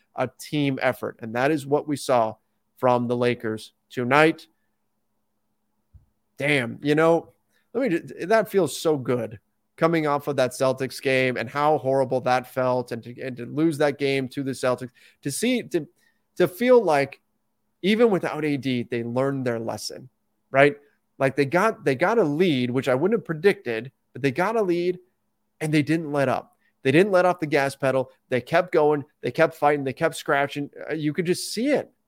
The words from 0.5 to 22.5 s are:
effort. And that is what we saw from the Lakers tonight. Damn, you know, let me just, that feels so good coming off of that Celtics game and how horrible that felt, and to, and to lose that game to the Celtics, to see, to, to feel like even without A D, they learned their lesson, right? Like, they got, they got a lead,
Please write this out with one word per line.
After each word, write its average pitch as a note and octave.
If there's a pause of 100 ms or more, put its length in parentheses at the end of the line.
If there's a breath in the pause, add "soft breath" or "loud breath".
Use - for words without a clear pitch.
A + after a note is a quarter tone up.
effort. -
And A2+
that C3+
is C#3+
what C#3+
we D3
saw A#2 (420)
from B2
the B2
Lakers A#2+ (160)
tonight. D3 (1900)
Damn, C3
you D3
know, E3 (440)
let B3
me E3
just, -
that A3
feels F#3
so D#3
good A#2+ (380)
coming E3
off C#3+
of C#3+
that B2+
Celtics C3
game C3
and A#2
how D3
horrible C3
that B2+
felt, B2+
and A#2
to, A#2+
and B2+
to A#2+
lose D3
that D3
game C3+
to C#3+
the C3+
Celtics, B2 (320 soft breath)
to C#3+
see, A#3
to, D#3 (500)
to F3+
feel A#3+
like C#3 (640)
even A3
without D#3
A D3
D, B2
they A#2
learned C3
their A#2
lesson, G#2+ (400)
right? C#3+ (420 soft breath)
Like, C3+
they C#3+
got, F3
they C3+
got F#3
a G#3+
lead, D3